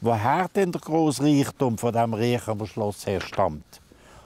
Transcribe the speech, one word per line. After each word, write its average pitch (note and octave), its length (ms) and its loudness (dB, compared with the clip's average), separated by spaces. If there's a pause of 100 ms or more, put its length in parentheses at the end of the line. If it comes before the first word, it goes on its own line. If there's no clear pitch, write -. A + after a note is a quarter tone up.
woher A#2 460 2
denn F#3+ 240 0
der D#3+ 100 -6
grosse D3+ 420 0
Reichtum C#3+ 540 2
von A#2+ 160 -2
diesem A#2 220 2
Riechener A2 500 0
Schloss G#2 400 -6
herstammt. F2+ 760 -4 (440)